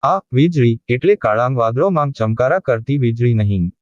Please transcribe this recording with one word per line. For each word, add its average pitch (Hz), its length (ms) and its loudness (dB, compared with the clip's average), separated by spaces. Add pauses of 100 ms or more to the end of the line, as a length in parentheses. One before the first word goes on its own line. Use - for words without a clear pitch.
આ 180 180 0 (120)
વીજળી 127 560 2
એટલે 156 280 0
કાળાંગ 120 400 0
વાદળોમાં 143 540 0
ચમકારા 123 480 0
કરતી 127 400 -2
વીજળી 120 360 0
નહીં. 101 480 0